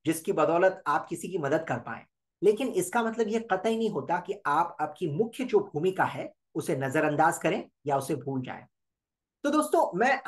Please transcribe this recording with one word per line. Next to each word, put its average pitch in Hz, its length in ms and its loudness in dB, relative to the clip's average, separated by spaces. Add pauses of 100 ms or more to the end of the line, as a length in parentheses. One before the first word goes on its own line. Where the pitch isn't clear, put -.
जिसकी 160 260 -2
बदौलत 170 560 2
आप 147 200 0
किसी - 200 -8
की 180 100 -6
मदद 143 300 0
कर 127 100 -2
पाएं, 113 280 -12 (380)
लेकिन 214 240 4
इसका 233 360 0
मतलब 226 240 -2
ये 220 120 0
कतई 226 380 0
नहीं 226 120 0
होता 165 300 -2
कि 185 140 -6 (120)
आप 156 360 0
आपकी 151 260 -4
मुख्य 214 360 -2
जो 214 160 4
भूमिका 165 440 0
है, 135 300 -6 (220)
उसे 160 200 -2
नजरअंदाज 151 600 2
करें 170 320 0 (160)
या 139 120 2
उसे 135 180 -2
भूल 135 260 -6
जाएं। - 240 -10 (760)
तो 285 60 0
दोस्तों, 302 480 2
मैं - 300 2